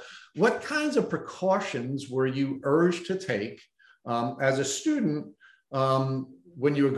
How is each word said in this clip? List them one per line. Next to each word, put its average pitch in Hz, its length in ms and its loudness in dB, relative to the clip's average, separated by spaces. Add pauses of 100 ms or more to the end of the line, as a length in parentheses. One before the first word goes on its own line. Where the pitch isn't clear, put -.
(360)
what 226 260 2
kinds 302 360 -2
of 185 120 2
precautions 139 1000 -2
were 131 180 2
you 135 360 -2
urged 170 440 4
to 190 100 -2
take, 113 440 -4 (440)
um, 120 360 -2
as 135 180 4
a 139 60 0
student, 202 600 0 (440)
um, 131 640 0 (220)
when 143 200 2
you 143 100 4
were 135 120 2